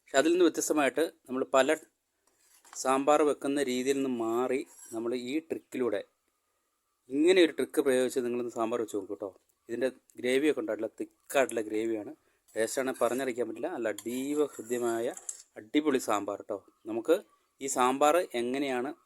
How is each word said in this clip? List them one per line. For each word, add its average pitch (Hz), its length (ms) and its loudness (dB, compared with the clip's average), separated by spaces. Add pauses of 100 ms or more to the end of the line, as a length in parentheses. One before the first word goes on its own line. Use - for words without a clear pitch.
പക്ഷെ - 200 -2
അതിൽ 156 120 4
നിന്ന് 180 160 6
വ്യത്യസ്തമായിട്ട് 147 560 0 (240)
നമ്മൾ 127 140 -4 (120)
പല 135 200 6 (1080)
സാമ്പാർ 139 460 4
വെക്കുന്ന 139 420 -2
രീതിയിൽ 127 280 0
നിന്ന് 135 140 -2 (120)
മാറി 123 360 0 (320)
നമ്മൾ 117 180 -4 (200)
ഈ - 20 -6 (160)
ട്രിക്കിലൂടെ, 117 520 -4 (1120)
ഇങ്ങനെ 175 320 6
ഒരു 156 100 0
ട്രിക്ക് 135 300 -2
പ്രയോഗിച്ച് 127 400 2
നിങ്ങളിന്ന് 120 320 -4
സാമ്പാർ 117 240 0
വെച്ച് 107 160 -6
നോക്കൂ 98 160 -8
കേട്ടോ. 98 160 -10 (380)
ഇതിൻ്റെ 123 200 -2 (320)
ഗ്രേവിയൊക്കെ 131 420 0
ഉണ്ടായിട്ടില്ല, 107 280 -4 (100)
തിക്കായിട്ടുള്ള 117 680 -2
ഗ്രേവിയാണ്. 107 440 -4 (420)
ടേസ്റ്റാണ് 123 460 -2
പറഞ്ഞറിയിക്കാൻ 120 480 -2
പറ്റില്ല, 110 280 -8
നല്ല 110 200 -2
അതീവ 135 580 -2
ഹൃദ്യമായ 120 600 -4 (460)
അടിപൊളി 131 480 0
സാമ്പാർ 101 340 -2
കേട്ടോ. 104 160 -6 (320)
നമുക്ക് 117 260 2 (480)
ഈ 135 140 -4
സാമ്പാർ 139 380 4 (260)
എങ്ങനെയാണ് 131 500 -2 (140)